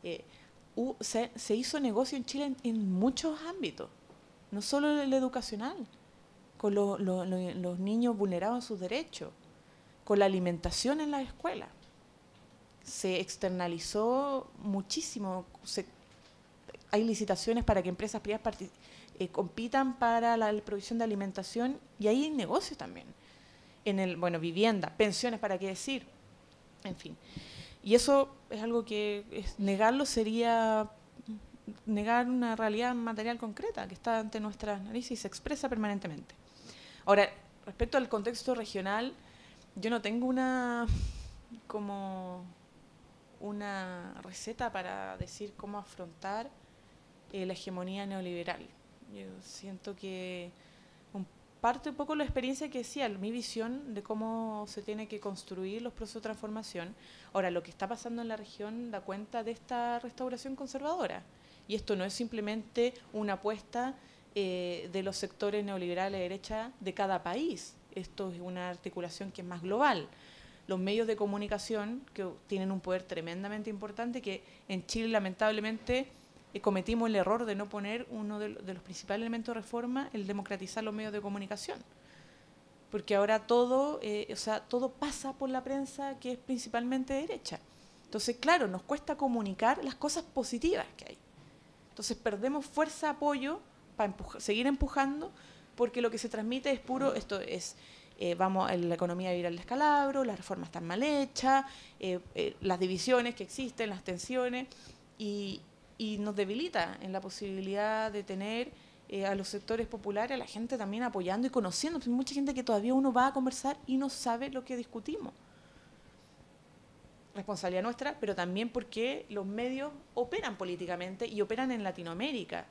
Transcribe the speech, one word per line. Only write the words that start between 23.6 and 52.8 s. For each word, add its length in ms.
En 140
el, 160
bueno, 240
vivienda, 560
pensiones, 460
¿para 160
qué 100
decir? 380
En 100
fin. 220
Y 120
eso 380
es 120
algo 240
que 460
es, 280
negarlo 460
sería 840
negar 420
una 280
realidad 400
material 420
concreta 500
que 60
está 260
ante 200
nuestras 420
narices 300
y 60
se 100
expresa 420
permanentemente. 640
Ahora, 240
respecto 320
al 120
contexto 460
regional, 580
yo 140
no 120
tengo 260
una, 600
como 800
una 800
receta 500
para 460
decir 400
cómo 200
afrontar, 720
eh, 120
la 60
hegemonía 540
neoliberal. 600
Yo 120
siento 560
que 540
un, 140
parte 300
un 60
poco 200
la 80
experiencia 460
que 100
decía, 300